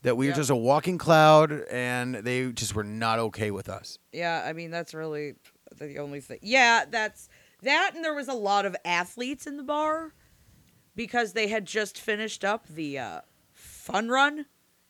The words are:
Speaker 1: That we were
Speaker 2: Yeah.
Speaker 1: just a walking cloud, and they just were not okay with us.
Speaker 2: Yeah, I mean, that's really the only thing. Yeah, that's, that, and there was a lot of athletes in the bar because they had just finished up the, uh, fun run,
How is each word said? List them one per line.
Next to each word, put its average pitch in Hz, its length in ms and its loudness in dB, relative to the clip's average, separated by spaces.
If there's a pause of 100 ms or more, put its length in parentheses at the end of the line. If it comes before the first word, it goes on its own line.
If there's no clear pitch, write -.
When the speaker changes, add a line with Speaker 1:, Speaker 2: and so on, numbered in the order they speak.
Speaker 1:
That 127 140 2
we 131 100 2
were 139 40 2
Speaker 2:
Yeah. 139 60 0
Speaker 1:
just 143 140 0
a 135 60 4
walking 147 420 2
cloud, 156 540 8 (160)
and 123 480 -2
they 123 360 -2
just 110 240 -6
were 107 80 -2
not 113 340 -2
okay 107 320 -2
with 98 180 -8
us. - 300 -12 (140)
Speaker 2:
Yeah, 165 340 -4
I 156 60 -6
mean, 165 180 -10
that's 170 240 -10
really 151 400 -8 (420)
the 143 220 -12
only 143 220 -10
thing. 131 220 -16
Yeah, 233 460 6
that's, 214 400 -6 (340)
that, 311 320 2
and 330 100 -10
there 302 100 -2
was 277 140 -6
a 277 60 -4
lot 202 320 2
of 185 180 -4
athletes 208 640 -4
in 285 80 -10
the 294 80 -12
bar 311 500 -4 (800)
because 233 380 -2
they 214 160 0
had 214 180 -2
just 214 320 -4
finished 214 460 -4
up 214 240 -2
the, 151 320 -8
uh, 90 200 -8 (320)
fun - 560 -6
run, 285 380 2 (440)